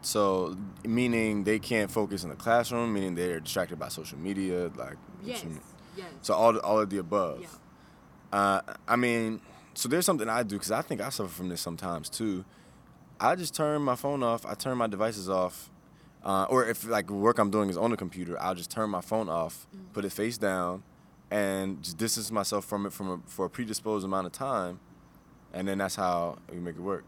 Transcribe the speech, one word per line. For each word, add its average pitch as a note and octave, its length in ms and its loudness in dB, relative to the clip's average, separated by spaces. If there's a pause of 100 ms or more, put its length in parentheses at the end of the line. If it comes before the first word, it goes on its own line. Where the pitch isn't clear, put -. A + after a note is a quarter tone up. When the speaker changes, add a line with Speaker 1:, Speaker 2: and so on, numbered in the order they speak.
Speaker 1:
So, F#2+ 540 2 (300)
meaning A2+ 580 2
they G#2+ 160 4
can't G#2 320 2
focus G2 320 0
in E2+ 60 -6
the C#2 60 -8
classroom, A#2 580 2
meaning F#2+ 220 0
they're E2+ 260 0
distracted E2+ 380 -2
by C2+ 100 -6
social D#2 280 -10
media, F2+ 600 -2
like, - 0 -
what - 200 -10 (260)
you A#3+ 80 -8
Speaker 2:
Yes, A3+ 120 -8
Speaker 1:
mean? E3 160 -8 (380)
Speaker 2:
yes. F#3 100 -12 (140)
Speaker 1:
So A2 120 0
all, A2 260 8
all G#2+ 200 4
of G#2 100 2
the G2 100 -2
above. E2+ 420 0
Speaker 2:
Yeah. - 60 -14 (840)
Speaker 1:
Uh, G2 300 4 (260)
I A#2 80 6
mean, A#2 460 2 (320)
so - 160 -2
there's E3+ 160 4
something C3 240 2
I A#2 140 2
do, G2+ 140 -2
'cause F#2+ 140 -2
I A2+ 120 2
think G#2+ 180 -4
I A#2 80 -4
suffer G2+ 200 -4
from F2 200 -6
this E2+ 100 -4
sometimes E2+ 500 -6
too. G2 360 -2 (760)
I C3 160 6
just F3 180 -4
turn D3+ 280 2
my C3 140 2
phone C#3 280 -2
off, A#2 220 2
I - 80 -6
turn B2+ 240 -4
my A#2 100 2
devices G#2 420 -2
off, F#2 400 0 (540)
uh, F#2+ 260 2
or B2+ 160 6
if, A2+ 220 -2
like, G#2 220 0
work G2+ 280 6
I'm G#2 120 6
doing G2+ 200 4
is F2+ 60 0
on A2 160 2
the G#2+ 60 0
computer, F2 440 -6
I'll F#2 140 0
just F2 160 -10
turn A2 180 -2
my F#2 120 -2
phone A2 260 -2
off, D#2+ 480 -2
Speaker 2:
Mm. - 160 -18
Speaker 1:
put G#2 140 -2
it F#2 80 -2
face A2+ 240 -2
down, F#2+ 460 0 (460)
and F#2+ 540 0
just E2+ 140 -8
distance A2 340 -2
myself G2+ 320 0
from G2+ 220 -2
it F#2+ 80 -6
from F#2+ 160 -6
a, F2+ 160 -4
for F#2 220 -2
a - 20 -2
predisposed G#2+ 560 -2
amount F#2+ 220 0
of E2+ 40 -8
time, G2+ 480 -2 (720)
and F#2+ 160 -4
then G2 120 0
that's F#2+ 160 0
how F2 420 0 (120)
we F2 100 -10
make E2+ 180 -6
it E2+ 40 -10
work. F#2 260 -4